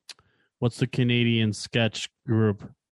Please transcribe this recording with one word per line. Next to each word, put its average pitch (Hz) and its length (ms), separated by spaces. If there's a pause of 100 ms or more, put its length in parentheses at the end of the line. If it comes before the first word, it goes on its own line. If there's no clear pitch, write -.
(600)
what's 120 180
the 131 100
Canadian 117 640
sketch - 580 (160)
group 110 460 (280)